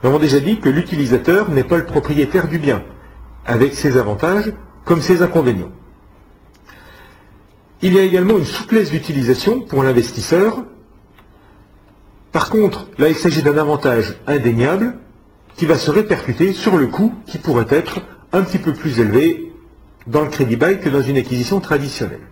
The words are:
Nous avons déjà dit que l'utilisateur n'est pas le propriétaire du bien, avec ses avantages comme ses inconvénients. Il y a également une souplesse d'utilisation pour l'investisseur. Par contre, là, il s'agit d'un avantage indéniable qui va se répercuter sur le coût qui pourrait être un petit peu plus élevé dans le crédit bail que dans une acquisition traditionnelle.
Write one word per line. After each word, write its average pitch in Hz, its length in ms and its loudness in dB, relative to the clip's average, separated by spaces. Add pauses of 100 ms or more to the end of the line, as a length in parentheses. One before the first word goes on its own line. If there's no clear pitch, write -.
Nous 127 60 4
avons 147 100 4
déjà 143 200 4
dit 190 200 0
que - 100 0
l'utilisateur 156 800 0
n'est 135 140 0
pas 170 140 0
le 165 80 -2
propriétaire 147 600 -2
du 160 120 -4
bien, 135 240 -2 (600)
avec 120 280 2
ses 135 240 0
avantages 165 560 -2 (320)
comme 165 160 2
ses 175 200 2
inconvénients. 123 500 0 (2000)
Il 185 120 2
y 196 60 6
a 190 40 4
également 185 340 2
une 156 80 0
souplesse 208 460 -2
d'utilisation 147 680 0
pour 135 240 -2
l'investisseur. 147 800 0 (1700)
Par - 180 -2
contre, 208 380 0 (100)
là, 147 120 4
il 160 60 2
s'agit 147 280 0
d'un 147 140 4
avantage 143 580 0 (120)
indéniable 143 720 0 (600)
qui 170 80 0
va 156 120 4
se - 140 -2
répercuter 185 600 0
sur 190 240 0
le 135 100 2
coût 214 260 0 (120)
qui - 120 -14
pourrait 120 320 0
être 165 300 0 (320)
un 190 120 2
petit 180 160 -2
peu 160 120 -2
plus 127 300 -2
élevé 123 500 2 (560)
dans 147 140 0
le 147 80 -2
crédit 120 260 -2
bail 175 240 0
que 165 100 -2
dans 139 120 0
une 135 160 -2
acquisition 123 420 -2
traditionnelle. 139 720 -6